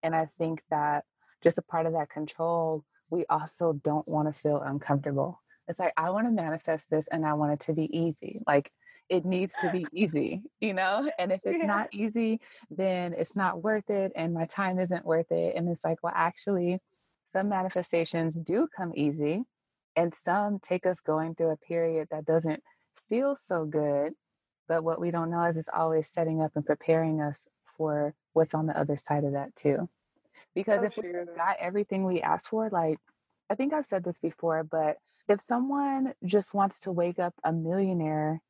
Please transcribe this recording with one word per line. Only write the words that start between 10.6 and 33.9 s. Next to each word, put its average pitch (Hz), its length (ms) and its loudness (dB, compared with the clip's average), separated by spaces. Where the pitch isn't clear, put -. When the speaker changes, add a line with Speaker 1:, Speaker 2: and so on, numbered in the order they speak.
Speaker 1:
know? 196 460 0
And 180 120 0
if 190 140 -2
it's 196 160 0
Speaker 2:
Yeah. - 20 0
Speaker 1:
not 202 300 0
easy, 220 480 0
then 180 440 -2
it's - 220 -4
not 185 280 0
worth 214 260 -2
it, 190 260 0
and 170 180 -2
my 165 140 0
time 185 320 -2
isn't 175 260 -2
worth 165 260 2
it. 165 240 0
And 175 140 0
it's 170 140 -4
like, 165 200 -2
well, 170 120 -4
actually, 175 680 0
some 196 240 -2
manifestations 175 880 0
do 202 280 0
come 175 280 -8
easy, 151 480 0
and 170 180 2
some 202 460 0
take - 260 -4
us 185 160 0
going 160 340 -2
through 165 160 2
a 156 60 -2
period 165 540 -2
that 156 140 -6
doesn't 160 380 2
feel 269 260 2
so 170 300 -4
good. 147 480 0
But 165 160 2
what 165 160 -2
we 170 120 -2
don't 165 200 0
know 170 140 2
is 170 120 2
it's 160 120 -8
always 160 400 0
setting 160 320 0
up 156 140 -2
and 147 100 -2
preparing 160 560 2
us 147 260 -6
for 147 380 -2
what's 160 220 4
on 160 120 0
the 151 100 -2
other 147 200 0
side 147 260 -2
of 139 100 -2
that, 139 220 -6
too. 151 340 0
Because 202 300 2
Speaker 2:
So - 0 -
Speaker 1:
if 208 140 -2
we 214 60 -6
just 175 80 -8
Speaker 2:
true. 175 240 -6
Speaker 1:
got 175 220 0
everything 190 480 0
we 180 160 2
asked - 260 0
for, 220 220 -2
like, 165 300 0
I 202 60 0
think 277 180 0
I've 302 120 -2
said 185 180 -2